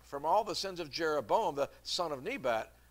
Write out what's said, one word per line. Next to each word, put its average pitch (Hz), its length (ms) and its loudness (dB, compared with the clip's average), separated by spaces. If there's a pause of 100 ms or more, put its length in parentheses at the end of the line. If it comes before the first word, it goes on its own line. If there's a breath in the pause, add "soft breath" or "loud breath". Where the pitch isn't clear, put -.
from 143 180 -10
all 190 200 4
the 202 100 -4
sins 185 260 -4
of 151 100 -6
Jeroboam, 156 640 2
the 139 140 2 (140 loud breath)
son 175 280 -2
of 131 120 -6
Nebat, 131 500 -2 (180 soft breath)